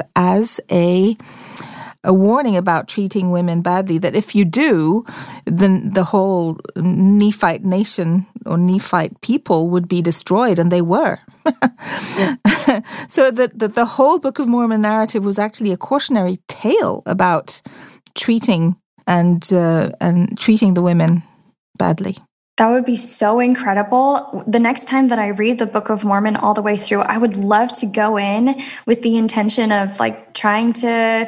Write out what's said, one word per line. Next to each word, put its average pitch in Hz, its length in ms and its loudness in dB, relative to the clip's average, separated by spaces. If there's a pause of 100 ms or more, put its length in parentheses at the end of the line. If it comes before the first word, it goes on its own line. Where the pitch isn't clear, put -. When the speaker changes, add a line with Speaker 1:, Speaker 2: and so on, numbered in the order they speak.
(180)
Speaker 1:
as 190 420 2 (100)
a, 185 480 2 (840)
a 185 100 2
warning 214 440 2
about 175 320 0
treating 190 420 -2
women 175 300 0
badly, 180 380 -2
that 165 160 -2
if 214 200 -2
you 202 80 4
do, 196 600 2 (400)
then 190 480 0
the 190 100 0
whole 180 560 0 (160)
Nephite 190 880 2
nation 185 640 0 (180)
or 165 120 -2
Nephite 180 640 0
people 175 480 -2
would 175 180 0
be 175 140 0
destroyed, 180 580 0
and 170 120 2
they 180 100 2
were. 196 380 0 (260)
<laughs> - 920 -4 (680)
So 262 220 2
that, 247 300 -2
that 214 160 -2
the 240 100 2
whole 277 320 2
Book 277 220 -4
of 269 80 -2
Mormon 233 340 0
narrative 220 420 -2
was 202 140 -2
actually 208 340 -4
a 180 60 -2
cautionary 208 600 -2 (100)
tale 269 580 -2
about 180 560 0 (540)
treating 185 600 0 (300)
and, 175 380 2 (100)
uh, 165 380 2 (100)
and 175 380 0
treating 214 340 2
the 175 80 2
women 170 400 2 (560)
badly. 185 400 0 (400)
Speaker 2:
That 226 120 4
would 247 160 2
be 247 100 0
so 220 460 0
incredible. 247 1080 0
The 226 120 2
next 233 280 0
time 262 220 2
that 233 100 0
I 208 80 -2
read 214 320 -2
the 240 60 0
Book 208 240 -4
of 214 160 -2
Mormon 208 320 0
all 208 160 2
the 214 80 0
way 208 160 0
through, 202 240 -2
I 202 160 -2
would 226 180 0
love 208 440 0
to - 60 -2
go 214 320 -2
in 214 400 0 (280)
with 233 160 2
the 226 160 0
intention 220 560 0
of, 196 260 0
like, - 340 -4
trying 220 400 0
to 226 540 0